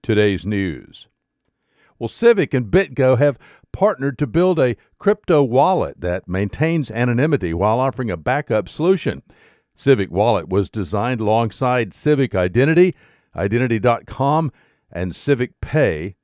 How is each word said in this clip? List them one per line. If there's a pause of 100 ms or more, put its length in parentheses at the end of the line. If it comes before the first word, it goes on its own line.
Today's
news. (880)
Well,
Civic
and
BitGo
have (360)
partnered
to
build
a (200)
crypto
wallet
that
maintains
anonymity
while
offering
a
backup
solution. (520)
Civic
Wallet
was
designed
alongside
Civic
Identity, (400)
identity
dot
com, (360)
and
Civic
Pay